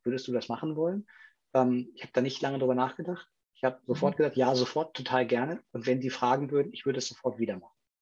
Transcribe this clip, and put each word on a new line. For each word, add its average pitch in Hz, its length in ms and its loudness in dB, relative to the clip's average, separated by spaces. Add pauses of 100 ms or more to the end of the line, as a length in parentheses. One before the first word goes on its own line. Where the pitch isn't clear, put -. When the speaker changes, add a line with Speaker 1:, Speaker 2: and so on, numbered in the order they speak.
Speaker 1:
würdest 127 240 -2
du 127 60 -4
das 117 160 -2
machen 151 260 -4
wollen? 180 320 -2 (500)
Ähm, 123 380 2
ich - 80 -14
hab - 100 -18
da 127 80 4
nicht 135 200 -2
lange 139 180 -2
drüber 127 160 4
nachgedacht. 156 520 -4 (280)
Ich - 80 -8
hab 127 240 0
sofort 139 260 2
Speaker 2:
Mhm. - 40 -8
Speaker 1:
gesagt, 151 200 2
„Ja, 127 180 4
sofort, 151 400 0
total 127 300 0
gerne.“ 127 460 -2
Und 117 160 -6
wenn 127 120 4
die 127 120 -2
fragen 135 400 0
würden, 147 220 2
ich - 120 -10
würde 131 140 0
es - 80 -6
sofort 113 320 -4
wieder 107 180 0
machen. - 160 -18 (280)